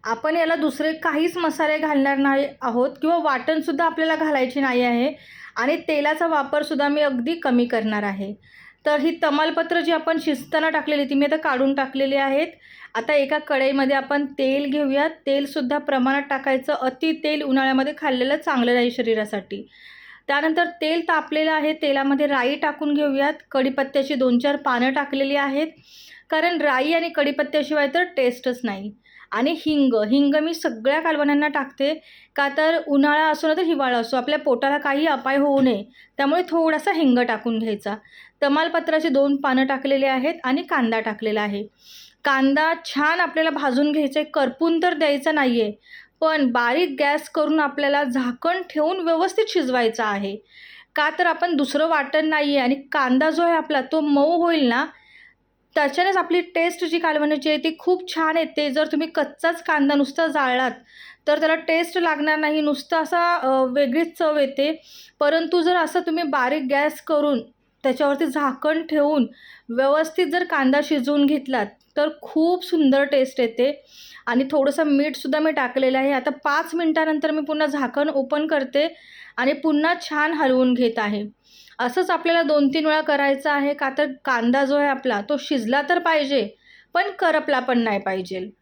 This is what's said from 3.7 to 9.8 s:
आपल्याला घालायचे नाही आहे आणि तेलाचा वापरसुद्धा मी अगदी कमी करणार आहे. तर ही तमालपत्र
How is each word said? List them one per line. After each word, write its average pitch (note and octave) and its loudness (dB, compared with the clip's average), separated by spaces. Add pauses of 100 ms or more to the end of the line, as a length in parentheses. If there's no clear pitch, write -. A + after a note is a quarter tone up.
आपल्याला D#4+ 0
घालायचे C#4+ 0
नाही B3 0
आहे B3 0 (440)
आणि C4+ 0
तेलाचा D#4 0
वापरसुद्धा D4 0
मी D4 0
अगदी C4+ 0
कमी B3 2
करणार G#3+ -2
आहे. G3+ -6 (520)
तर D4 2
ही E4 0
तमालपत्र E4 0